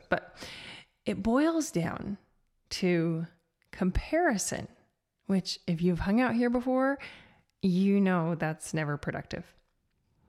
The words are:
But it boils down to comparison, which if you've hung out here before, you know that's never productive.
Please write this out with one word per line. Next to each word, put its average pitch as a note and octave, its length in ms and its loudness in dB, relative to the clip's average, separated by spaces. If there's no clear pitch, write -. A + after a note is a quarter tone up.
But - 280 -4
it G3 160 -4
boils D4 520 2
down E3+ 440 -4
to E3 560 0
comparison, A#3 960 0
which F#3+ 400 0
if E3+ 160 0
you've F3 180 4
hung G3 200 2
out A#3 160 2
here A#3+ 140 2
before, C4 500 0
you G3 400 4
know F3 360 2
that's D#3 360 -4
never D3 240 -2
productive. - 560 -8